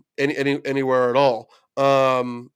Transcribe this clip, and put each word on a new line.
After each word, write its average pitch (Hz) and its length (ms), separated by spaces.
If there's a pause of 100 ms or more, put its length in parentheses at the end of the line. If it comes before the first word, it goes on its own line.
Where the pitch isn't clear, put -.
(180)
any, 139 180
any, 139 280
anywhere 131 460
at 120 60
all. 127 320 (280)
Um, 131 800